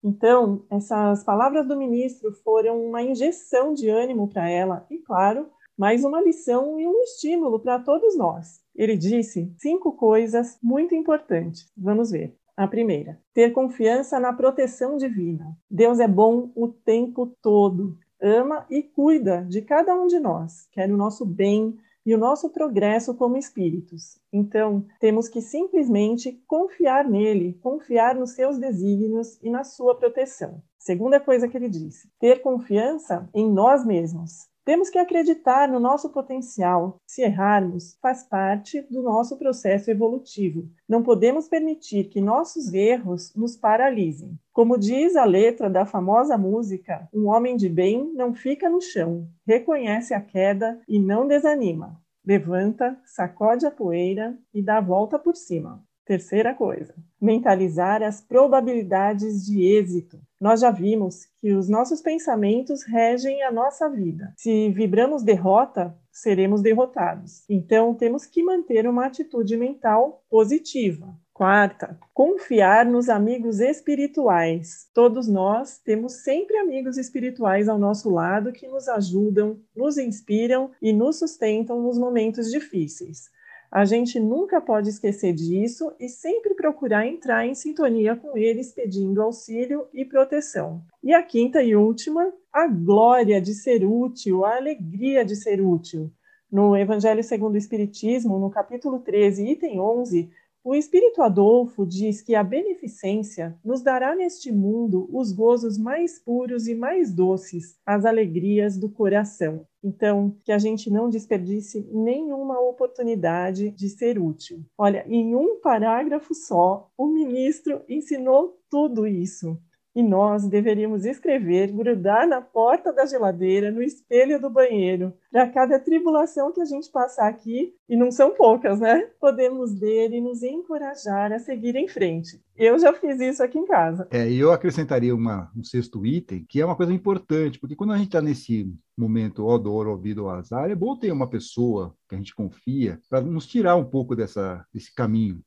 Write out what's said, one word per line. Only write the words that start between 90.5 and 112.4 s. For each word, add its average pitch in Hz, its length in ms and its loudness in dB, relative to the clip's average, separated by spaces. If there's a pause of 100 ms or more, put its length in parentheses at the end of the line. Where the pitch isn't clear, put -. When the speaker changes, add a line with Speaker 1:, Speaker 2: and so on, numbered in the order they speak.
Speaker 1:
E 277 120 2
a 339 100 6
quinta 254 400 0
e 226 100 4
última, 302 600 2 (180)
a 320 160 2
glória 208 720 4
de 190 140 -4
ser 214 320 0
útil, 220 580 0
a 220 140 0
alegria 254 640 -2
de 202 140 -4
ser 202 240 -2
útil. 170 500 -2 (400)
No 202 240 4
Evangelho 214 480 2
segundo 214 300 -2
o 202 40 0
Espiritismo, 208 800 -2
no 196 120 -2
capítulo 247 500 -6
treze, 202 500 0
item 285 300 -4
onze, 202 500 -2 (340)
o 254 120 -2
Espírito 359 480 4
Adolfo 214 640 4
diz 202 340 -4
que 226 140 0
a 208 80 2
beneficência 208 1200 -6
nos 247 160 -4
dará 262 340 0
neste 349 360 -6
mundo 202 600 0
os 240 200 -4
gozos 226 440 2
mais 285 440 -4
puros 240 480 -4
e 233 80 -4
mais 269 360 -2
doces, 185 720 -4
as 202 220 0
alegrias 208 720 0
do 202 100 -6
coração. 196 800 -2 (180)
Então, 202 520 0 (100)
que 220 60 -2
a 208 80 2
gente 214 320 -2
não 226 180 0
desperdice 208 720 -4 (100)
nenhuma 269 680 -4